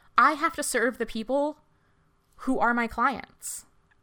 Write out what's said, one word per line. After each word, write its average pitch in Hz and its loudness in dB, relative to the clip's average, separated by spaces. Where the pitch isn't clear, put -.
I 262 6
have 311 -2
to 294 -4
serve 233 0
the 226 -4
people 277 -4
who 262 0
are 226 2
my 233 0
clients. - -6